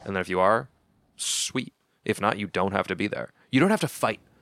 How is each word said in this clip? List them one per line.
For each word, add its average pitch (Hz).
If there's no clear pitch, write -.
And 98
then 92
if 90
you 92
are, 113
sweet. -
If -
not, 101
you 101
don't 95
have 92
to 95
be 98
there. -
You 131
don't 190
have 220
to 151
fight -